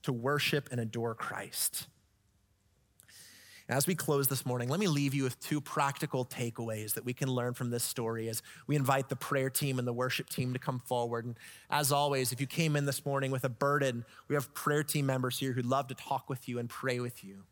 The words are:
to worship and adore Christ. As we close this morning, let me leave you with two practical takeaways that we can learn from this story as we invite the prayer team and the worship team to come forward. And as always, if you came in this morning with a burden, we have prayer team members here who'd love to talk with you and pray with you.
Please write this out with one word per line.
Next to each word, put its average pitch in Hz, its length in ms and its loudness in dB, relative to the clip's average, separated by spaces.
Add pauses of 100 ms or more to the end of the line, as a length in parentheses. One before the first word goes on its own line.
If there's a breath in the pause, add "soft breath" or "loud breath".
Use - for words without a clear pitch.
to 143 100 -2
worship 139 580 0
and 120 80 -2
adore 117 360 -2
Christ. - 720 -4 (1800 loud breath)
As 120 180 2
we 180 80 2
close 139 340 2
this 135 160 -2
morning, 123 240 -2
let 160 120 2
me 208 80 4
leave 143 260 2
you 139 80 2
with 123 180 -2
two 151 200 -2
practical 139 680 0
takeaways 110 680 -4
that 110 100 -6
we 123 100 -2
can 135 160 -2
learn 123 240 0
from 120 160 -4
this 120 140 0
story 113 440 -2
as 110 140 -4 (240 loud breath)
we 147 100 2
invite 135 320 4
the 135 80 0
prayer 135 320 0
team 131 300 0
and 123 100 0
the 120 40 0
worship 127 360 -2
team 127 240 -2
to 123 60 -2
come 127 220 -2
forward. 117 440 0
And 117 140 -6 (320 loud breath)
as 143 220 4
always, 143 400 4
if 123 80 -6
you 135 60 0
came 156 300 2
in 143 80 4
this 139 220 0
morning 135 240 2
with 131 140 0
a 139 60 2
burden, 135 540 2 (240 loud breath)
we 147 60 0
have 143 180 0
prayer 147 300 2
team 143 240 0
members 127 320 0
here 135 140 -2
who'd 123 120 0
love 131 240 2
to 127 60 -8
talk - 340 -4
with 131 200 -6
you 120 100 -4
and 120 100 -4
pray 123 320 -2
with 120 240 -6
you. 98 280 -16